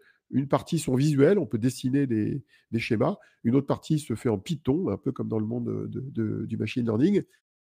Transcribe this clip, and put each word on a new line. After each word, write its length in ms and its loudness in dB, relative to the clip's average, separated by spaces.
Une 180 0
partie 300 0
sont 160 0
visuels, 440 4
on 60 0
peut 140 -4
dessiner 480 0
des, 360 -2
des 80 -2
schémas. 380 0
Une 140 2
autre 100 2
partie 320 0
se 160 -4
fait 160 -2
en 80 0
Python, 500 -2
un 80 -2
peu 160 -4
comme 160 -6
dans 100 -2
le 60 -2
monde 420 -4
de, 140 -8
de, 460 -4
du 100 -6
machine 300 -4
learning. 380 2